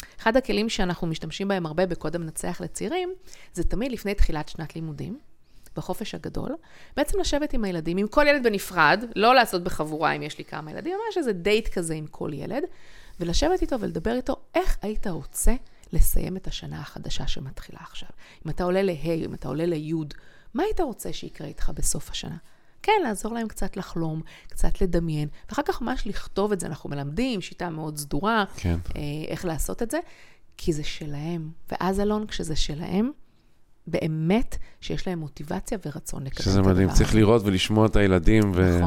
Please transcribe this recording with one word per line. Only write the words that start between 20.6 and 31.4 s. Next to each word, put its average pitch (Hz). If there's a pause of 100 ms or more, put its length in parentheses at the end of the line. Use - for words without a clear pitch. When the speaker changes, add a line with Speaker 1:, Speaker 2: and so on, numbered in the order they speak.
Speaker 1:
היית 427
רוצה 233
שיקרה -
איתך -
בסוף -
השנה? - (460)
כן, 415 (120)
לעזור 220
להם 226
קצת -
לחלום, 160 (280)
קצת -
לדמיין, 165 (200)
ואחר 277
כך -
ממש 254
לכתוב 208
את 185
זה. -
אנחנו -
מלמדים, 165
שיטה -
מאוד 156
סדורה, 196 (120)
Speaker 2:
כן. 170 (200)
Speaker 1:
אה, 156 (280)
איך -
לעשות 180
את 233
זה, 302 (580)
כי -
זה 151
שלהם. 156 (240)